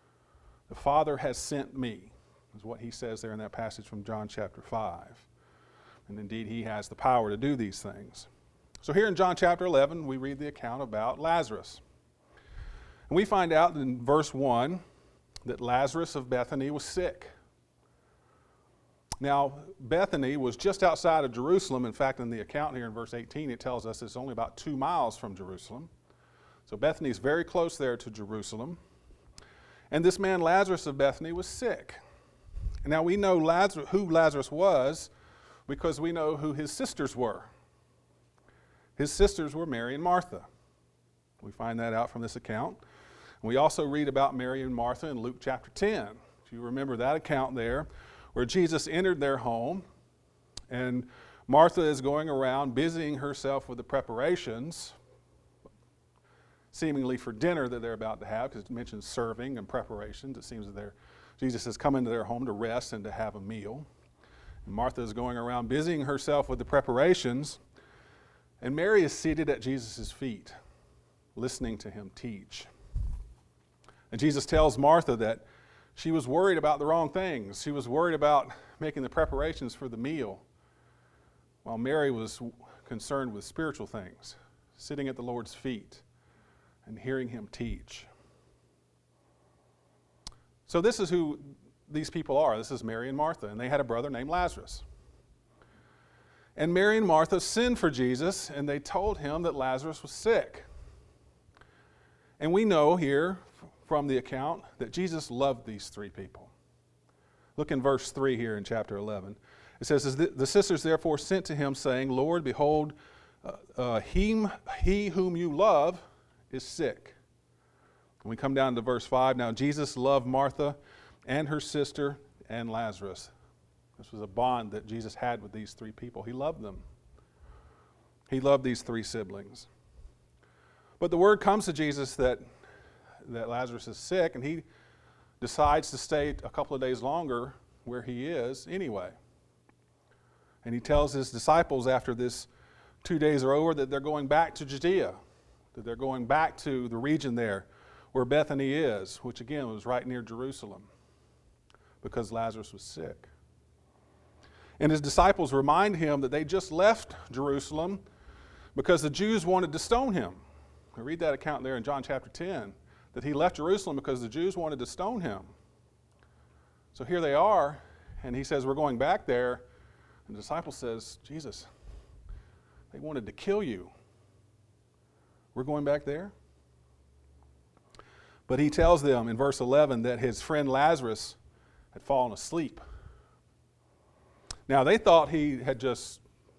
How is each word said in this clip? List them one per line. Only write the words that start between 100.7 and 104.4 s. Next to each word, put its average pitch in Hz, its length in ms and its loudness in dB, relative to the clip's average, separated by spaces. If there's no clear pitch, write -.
And 156 140 0
we 208 120 6
know 165 300 6
here 165 460 2
f-, - 80 -20
from 147 200 2
the 131 120 2
account 135 440 -6